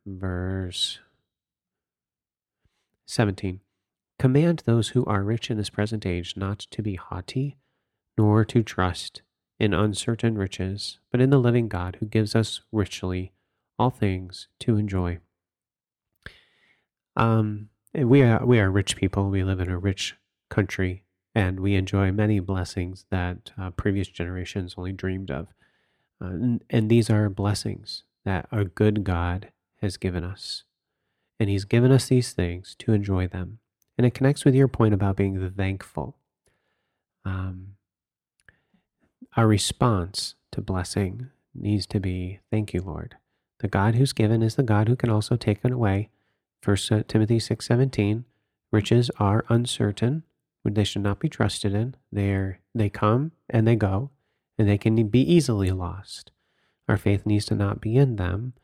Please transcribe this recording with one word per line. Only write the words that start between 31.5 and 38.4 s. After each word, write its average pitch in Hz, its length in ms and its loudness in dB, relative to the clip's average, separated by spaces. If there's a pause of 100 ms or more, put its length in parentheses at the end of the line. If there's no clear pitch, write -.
given 120 260 4
us 131 160 4
these 127 240 2
things 90 480 -6
to 110 140 0
enjoy 101 340 2
them. 92 320 -10 (380)
And 123 100 4
it 120 80 2
connects 135 300 0
with 131 100 8
your 135 120 6
point 110 280 2
about 98 220 0
being 95 340 -2
thankful. 95 640 -6 (1080)
Um, 95 500 -8 (1600)